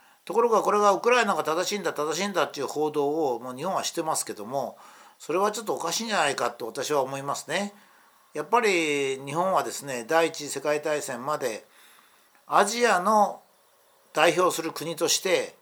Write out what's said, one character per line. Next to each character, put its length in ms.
と 80
こ 80
ろ 80
が 120
こ 100
れ 80
が 120
ウ 100
ク 80
ラ 140
イ 20
ナ 100
が 80
正 240
し 80
い 40
ん 40
だ、 100
正 200
し 100
い 40
ん 60
だ 100
っ 80
て 80
い 40
う 40
報 240
道 420
を 60
も 140
う 20
日 80
本 100
は 100
し 80
て 120
ま 120
す 100
け 80
ど 120
も、 320
そ 160
れ 60
は 120
ち 100
ょ 20
っ 20
と 80
お 60
か 120
し 100
い 40
ん 20
じ 60
ゃ 40
な 120
い 60
か 160
と 160
私 240
は 100
思 160
い 60
ま 120
す 140
ね。 240
や 100
っ 40
ぱ 140
り 640
日 80
本 200
は 100
で 80
す 140
ね、 220
第 200
一 100
次 120
世 120
界 200
大 200
戦 240
ま 120
で 280
ア 180
ジ 220
ア 140
の 420
代 240
表 180
す 60
る 100
国 240
と 120
し 120
て 420